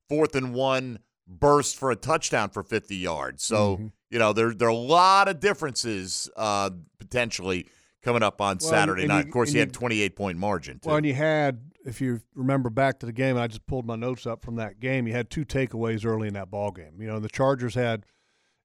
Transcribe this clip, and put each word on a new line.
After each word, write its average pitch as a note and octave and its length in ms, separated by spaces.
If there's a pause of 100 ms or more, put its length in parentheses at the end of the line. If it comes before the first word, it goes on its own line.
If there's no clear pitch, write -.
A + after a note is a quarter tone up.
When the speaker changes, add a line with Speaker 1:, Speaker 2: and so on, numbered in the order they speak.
(100)
Speaker 1:
fourth D3 240
and C3 180
one C3 460 (280)
burst C#3+ 520
for C3+ 120
a A2+ 60
touchdown C3+ 540
for G2+ 120
fifty G2+ 340
yards. D2+ 460
So, G#2 340
Speaker 2:
Mm-hmm. G#2+ 100 (240)
Speaker 1:
you A#2 80
know, G#2+ 160
there, A2+ 180
there A#2 160
are - 20
a A2+ 60
lot F3+ 520
of E3+ 120
differences, A#2+ 960
uh, G2+ 320 (300)
potentially F#2+ 680 (360)
coming A#2+ 200
up G2+ 200
on G2 180
Speaker 2:
Well, - 100
Speaker 1:
Saturday F#2+ 340
Speaker 2:
and F#2+ 40
Speaker 1:
night. G2+ 120
Speaker 2:
you, G2 80
Speaker 1:
Of - 40
course, A#2+ 160
Speaker 2:
and - 60
Speaker 1:
he A#2 60
had A2+ 80
Speaker 2:
you, C3 40
Speaker 1:
twenty-eight G#2+ 420
point F#2+ 220
margin, F#2+ 420
too. - 100
Speaker 2:
well, D3+ 100
and D3+ 80
you C#3 80
had, D3 440 (280)
if B2 160
you B2 180 (140)
remember C3+ 340
back C3+ 300
to - 80
the A#2 80
game, B2+ 240
I A#2+ 80
just A2 200
pulled C3 200
my A#2 100
notes B2 300
up A#2 180
from A#2 120
that G#2 220
game, B2+ 280
you A2 80
had A#2+ 160
two D#3 160
takeaways A2+ 580
early A2 240
in G2+ 60
that F#2+ 160
ball G2+ 200
game. E2 300
You A2 60
know, G#2+ 120
the G#2+ 120
Chargers C3 440
had, A#2 300 (600)